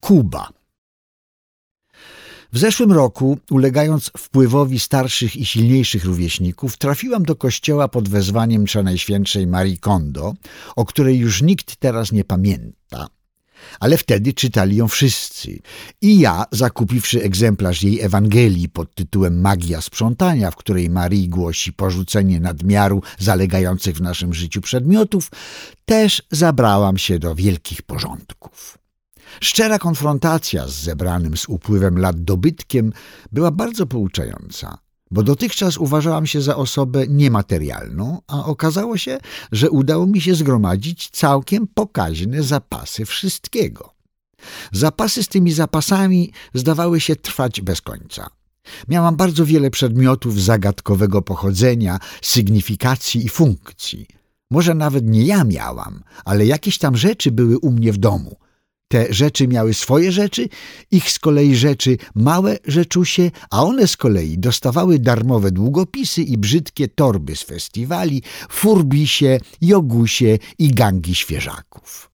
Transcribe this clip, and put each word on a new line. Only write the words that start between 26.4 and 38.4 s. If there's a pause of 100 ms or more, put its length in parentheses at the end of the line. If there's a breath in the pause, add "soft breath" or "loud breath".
się
do
wielkich
porządków. (640 loud breath)
Szczera
konfrontacja
z
zebranym
z
upływem
lat
dobytkiem (380 loud breath)
była
bardzo
pouczająca, (340)
bo
dotychczas
uważałam
się
za
osobę
niematerialną,
a